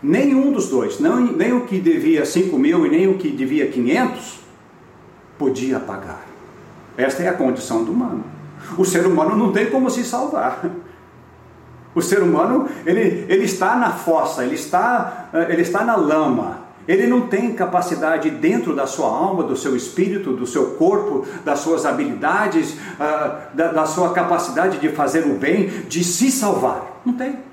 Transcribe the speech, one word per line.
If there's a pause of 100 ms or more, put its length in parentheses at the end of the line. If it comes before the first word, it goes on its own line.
Nenhum
dos
dois,
não,
nem
o
que
devia
cinco
mil
e
nem
o
que
devia
quinhentos, (1000)
podia
pagar. (720)
Esta
é
a
condição
do
humano. (520)
O
ser
humano
não
tem
como
se
salvar. (1300)
O
ser
humano, (160)
ele,
ele
está
na
fossa,
ele
está,
eh,
ele
está
na
lama. (260)
Ele
não
tem
capacidade
dentro
da
sua
alma,
do
seu
espírito,
do
seu
corpo, (200)
das
suas
habilidades, (220)
ah, (120)
da,
da
sua
capacidade
de
fazer
o
bem, (180)
de
se
salvar.
Não
tem. (140)